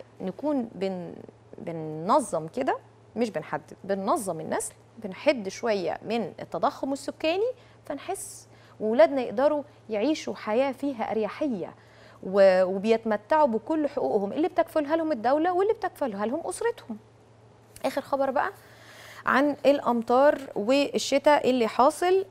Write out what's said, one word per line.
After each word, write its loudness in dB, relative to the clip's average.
نكون -4
بن-، -6
بننظم -2
كده، -4
مش -2
بنحدد، -8
بننظم -2
النسل، -6
بنحد -2
شوية -2
من -4
التضخم -4
السكاني، -2
فنحس -10
وولادنا 4
يقدروا 0
يعيشوا -2
حياة -2
فيها -6
أريحية -4
و-، 6
وبيتمتعوا 2
بكل -2
حقوقهم 0
اللي 0
بتكفلها 0
لهم -2
الدولة 2
واللي 2
بتكفلها -4
لهم -4
أسرتهم. -6
آخر -4
خبر 0
بقى 0
عن 4
الأمطار 4
والشتاء 2
اللي 2
حاصل. 4